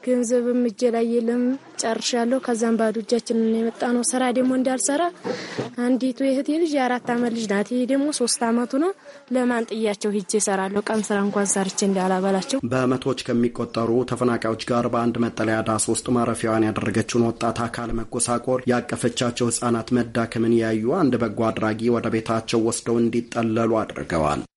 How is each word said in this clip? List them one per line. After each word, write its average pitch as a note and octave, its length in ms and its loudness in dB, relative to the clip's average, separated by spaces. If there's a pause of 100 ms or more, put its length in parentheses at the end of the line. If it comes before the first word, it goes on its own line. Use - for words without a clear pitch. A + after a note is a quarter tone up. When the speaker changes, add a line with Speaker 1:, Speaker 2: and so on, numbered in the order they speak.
Speaker 1:
ገንዘብም B3 600 0
እጄ A#3+ 180 -2 (100)
ላይ A3+ 180 0
የለም፣ A#3 360 2 (320)
ጨርሻለሁ። A#3+ 640 0
ከዛም A#3 360 0
ባዶ A3 220 2
እጃችንን A3+ 560 0
የመጣ A3+ 340 -2
ነው። A#3+ 160 2
ስራ B3+ 260 0
ደግሞ B3+ 220 2
እንዳልሰራ C4 500 0 (720)
አንዲቱ B3 440 0
የእህቴ C4+ 360 0
ልጅ E4 160 0
የአራት B3 360 0
ዓመት A#3+ 240 0
ልጅ A3+ 160 -2
ናት። G3+ 200 0
ይሄ B3 180 0
ደግሞ C#4 260 2
ሦስት A#3+ 300 0
ዓመቱ A#3 360 0
ነው። F4 140 2 (380)
ለማን B3 380 0
ጥያቸው G#3+ 440 -2
ሂጄ G3+ 220 -2
እሰራለሁ? G3 500 0
ቀን A3 180 0
ስራ G3+ 180 0
እንኳን G3+ 280 0
ሰርቼ F#3+ 360 -2
እንዳላበላቸው። F#3+ 800 0
Speaker 2:
በመቶዎች B2+ 600 0
ከሚቆጠሩ A#2 680 0 (160)
ተፈናቃዮች A#2 600 -2
ጋር A#2+ 220 0
በአንድ A#2 300 0
መጠለያ A2 440 0
ዳስ A2 260 0
ውስጥ A2+ 220 -2
ማረፊያዋን A2+ 580 2
ያደረገችውን A2 580 0
ወጣት A#2 360 -2
አካል A#2 340 -6
መጎሳቆር፣ A#2+ 680 -2
ያቀፈቻቸው A#2+ 840 0
ህጻናት A#2 440 -2
መዳከምን A#2 640 2
ያዩ A2+ 380 0
አንድ C#3+ 240 2
በጎ A2+ 260 -2
አድራጊ A2 460 0
ወደ A2+ 200 2
ቤታቸው A2+ 540 0
ወስደው A#2 340 0
እንዲጠለሉ A#2 800 0
አድርገዋል። D2+ 640 -2 (140)